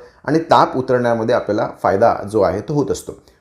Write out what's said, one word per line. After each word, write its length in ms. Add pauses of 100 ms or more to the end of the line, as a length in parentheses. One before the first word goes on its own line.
(260)
आणि 140
ताप 380
उतरण्यामध्ये 580
आपल्याला 340 (140)
फायदा 320 (180)
जो 80
आहे 200
तो 140
होत 160
असतो. 220 (280)